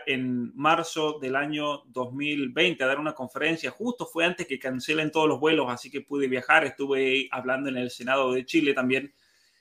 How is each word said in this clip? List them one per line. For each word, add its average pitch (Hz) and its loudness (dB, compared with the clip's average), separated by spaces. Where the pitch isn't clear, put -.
en 127 -2
marzo 156 0
del 131 -2
año 147 -4
dos 127 -6
mil 143 -4
veinte 156 2
a 131 4
dar 139 2
una 151 -4
conferencia, 143 -2
justo 233 -6
fue 165 0
antes 180 -2
que 127 -4
cancelen 151 -2
todos 156 4
los 135 2
vuelos, 151 2
así 123 -8
que 135 -8
pude 139 -2
viajar, 143 4
estuve 135 0
ahí 131 2
hablando 131 -2
en 131 -4
el 123 -2
Senado 127 0
de 127 -2
Chile 151 4
también. 131 0